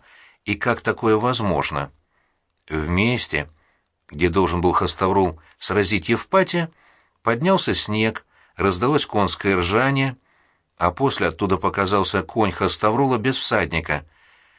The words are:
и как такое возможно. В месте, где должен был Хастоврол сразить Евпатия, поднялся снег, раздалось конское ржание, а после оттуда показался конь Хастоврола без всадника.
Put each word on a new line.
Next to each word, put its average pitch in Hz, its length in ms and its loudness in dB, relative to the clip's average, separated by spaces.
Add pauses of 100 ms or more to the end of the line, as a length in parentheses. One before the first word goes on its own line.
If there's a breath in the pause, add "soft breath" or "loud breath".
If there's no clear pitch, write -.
(440 soft breath)
и 104 120 -4
как 117 260 -2
такое 110 360 2
возможно. 92 720 -2 (800)
В 78 180 -4
месте, 90 640 -2 (600)
где 85 200 0
должен 87 320 2
был 85 120 2
Хастоврол 95 640 0 (200 soft breath)
сразить 98 500 0
Евпатия, 170 640 0 (520 soft breath)
поднялся 127 500 2
снег, 110 520 -2 (300 soft breath)
раздалось 98 500 0
конское 98 520 0
ржание, 127 600 0 (600)
а 87 140 2
после 123 360 0
оттуда 92 300 0
показался 98 640 0
конь 104 280 0
Хастоврола 113 640 0
без 127 180 -2
всадника. 82 680 -2 (540 soft breath)